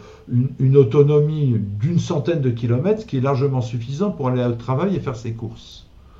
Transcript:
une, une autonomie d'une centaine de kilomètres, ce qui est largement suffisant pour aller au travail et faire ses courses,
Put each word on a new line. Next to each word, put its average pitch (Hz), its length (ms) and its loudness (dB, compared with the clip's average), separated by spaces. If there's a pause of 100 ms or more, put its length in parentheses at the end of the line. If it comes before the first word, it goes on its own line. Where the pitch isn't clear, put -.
(280)
une, 131 200 2 (100)
une 135 180 4
autonomie 147 800 4 (240)
d'une 165 220 0
centaine 160 400 -2
de 131 100 0
kilomètres, 131 520 0
ce - 40 -14
qui 139 120 -4
est - 20 0
largement 131 400 0
suffisant 135 500 -4
pour 143 160 -4
aller 127 160 0
au 120 120 0
travail 151 420 -2
et - 20 -2
faire 127 160 -6
ses 113 200 -8
courses, - 520 -14 (340)